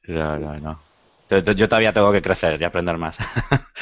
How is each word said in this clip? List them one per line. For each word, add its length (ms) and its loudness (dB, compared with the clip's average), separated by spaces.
No, 320 -4
no, 200 -8
no. 220 -12
Yo, 100 4
yo, 120 0
yo 180 2
todavía 240 4
tengo 180 6
que 100 2
crecer 400 0
y 40 -2
aprender 320 -2
más. 200 -8
<laughs> 500 -2